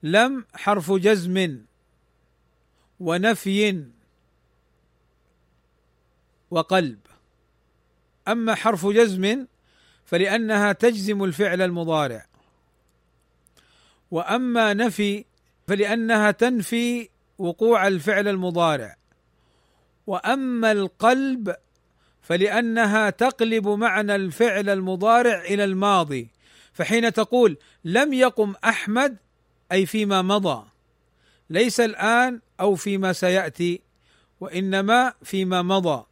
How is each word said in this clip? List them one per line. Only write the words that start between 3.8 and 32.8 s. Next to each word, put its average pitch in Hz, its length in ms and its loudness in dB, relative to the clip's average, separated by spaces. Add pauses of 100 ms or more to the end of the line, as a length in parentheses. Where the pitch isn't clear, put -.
وقلب، 160 480 -2 (1300)
أما 226 260 -2
حرف 196 320 -2
جزم 208 600 2 (580)
فلأنها 208 680 0
تجزم 202 520 0
الفعل 180 380 0
المضارع، 160 640 -2 (1800)
وأما 226 640 0
نفي 208 500 -2 (440)
فلأنها 208 600 2
تنفي 233 800 0 (300)
وقوع 196 480 2
الفعل 196 420 0
المضارع، 170 680 -2 (1120)
وأما 226 680 -2
القلب 226 840 0 (680)
فلأنها 214 880 0
تقلب 226 580 0
معنى 208 460 0
الفعل 196 540 0
المضارع 196 720 2
إلى 202 240 -2
الماضي. 185 640 0 (440)
فحين 226 400 0
تقول: 220 460 2 (260)
"لم 254 280 0
يقم 247 420 2 (100)
أحمد"، 226 520 0 (560)
أي 190 140 2
فيما 196 360 0
مضى، 180 440 -2 (840)
ليس 214 300 0
الآن 233 600 0 (200)
أو 196 140 2
فيما 190 380 -4